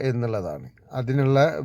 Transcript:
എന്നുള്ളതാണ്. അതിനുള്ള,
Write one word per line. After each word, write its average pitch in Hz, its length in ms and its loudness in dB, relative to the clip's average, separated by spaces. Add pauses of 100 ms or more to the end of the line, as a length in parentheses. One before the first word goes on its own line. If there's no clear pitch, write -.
എന്നുള്ളതാണ്. 110 680 -4 (240)
അതിനുള്ള, 131 460 2 (280)